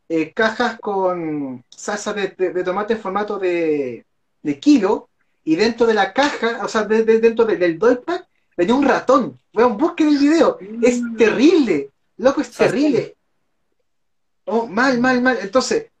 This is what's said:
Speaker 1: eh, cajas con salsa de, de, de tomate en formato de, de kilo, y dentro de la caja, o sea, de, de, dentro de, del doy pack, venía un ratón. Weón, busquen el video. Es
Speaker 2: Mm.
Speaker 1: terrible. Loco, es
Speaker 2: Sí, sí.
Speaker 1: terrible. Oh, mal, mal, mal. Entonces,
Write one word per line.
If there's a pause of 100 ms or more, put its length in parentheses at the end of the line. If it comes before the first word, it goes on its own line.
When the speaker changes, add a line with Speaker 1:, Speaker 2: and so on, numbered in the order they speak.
Speaker 1:
eh,
cajas
con
salsa
de,
de,
de
tomate
en
formato
de, (380)
de
kilo, (340)
y
dentro
de
la
caja,
o
sea,
de,
de,
dentro
de,
del
doy
pack, (320)
venía
un
ratón. (160)
Weón,
busquen
el
video. (240)
Es
Speaker 2:
Mm.
Speaker 1:
terrible. (280)
Loco,
es
Speaker 2:
Sí,
sí.
Speaker 1:
terrible. (1300)
Oh,
mal,
mal,
mal.
Entonces, (140)